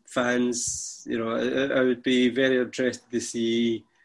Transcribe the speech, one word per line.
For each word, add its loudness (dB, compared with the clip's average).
fans, -2
you -4
know, -2
I, 0
I, 2
I 4
would 0
be 4
very 2
interested -2
to 0
see, 0